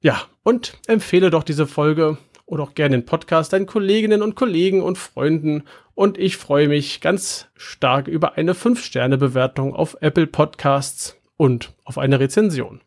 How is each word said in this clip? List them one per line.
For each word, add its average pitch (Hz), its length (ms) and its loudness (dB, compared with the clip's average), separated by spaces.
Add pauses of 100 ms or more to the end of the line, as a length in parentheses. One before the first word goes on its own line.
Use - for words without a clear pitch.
Ja, 127 220 0 (200)
und 240 440 -2
empfehle 185 440 2
doch 156 140 0
diese 151 220 -2
Folge 151 520 0 (260)
oder 151 200 -6
auch - 100 -16
gerne 143 220 2
den 120 100 -2
Podcast 160 460 -2
deinen 190 140 2
Kolleginnen 214 540 2
und 214 140 -2
Kollegen 190 480 2
und 180 160 -2
Freunden. 151 640 -2 (320)
Und 196 240 2
ich 185 180 0
freue 147 320 2
mich 147 320 -2
ganz - 560 -4
stark 135 520 -2
über - 280 -2
eine 170 180 0
Fünf-Sterne-Bewertung 135 1200 0
auf - 260 -4
Apple 156 260 2
Podcasts - 880 -2 (200)
und 127 360 0 (120)
auf 131 120 -12
eine 135 240 0
Rezension. 139 680 0